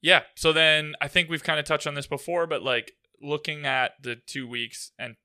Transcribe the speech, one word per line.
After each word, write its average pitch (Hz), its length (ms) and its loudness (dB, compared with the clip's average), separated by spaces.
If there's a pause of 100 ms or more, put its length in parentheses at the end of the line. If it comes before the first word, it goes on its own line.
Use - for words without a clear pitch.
yeah. 170 200 6 (140)
So 160 180 4
then 156 480 4
I 147 60 -2
think 170 220 0
we've 165 140 -4
kinda 151 200 0
touched 151 240 0
on 147 80 -6
this 139 120 -8
before, 170 400 -2
but, 160 160 -2
like, 120 300 -2 (280)
looking 147 440 -4
at 131 360 2
the 123 140 -6
two 127 320 -10
weeks 117 520 -8
and 123 260 -10